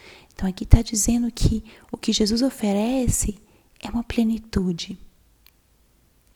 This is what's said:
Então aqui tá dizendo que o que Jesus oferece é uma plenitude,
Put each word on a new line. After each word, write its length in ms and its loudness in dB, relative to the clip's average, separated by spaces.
Então 140 -4
aqui 180 -6
tá 160 8
dizendo 480 -2
que 320 0
o 40 -8
que 160 -2
Jesus 300 0
oferece 960 0
é 80 -10
uma 140 -4
plenitude, 960 -2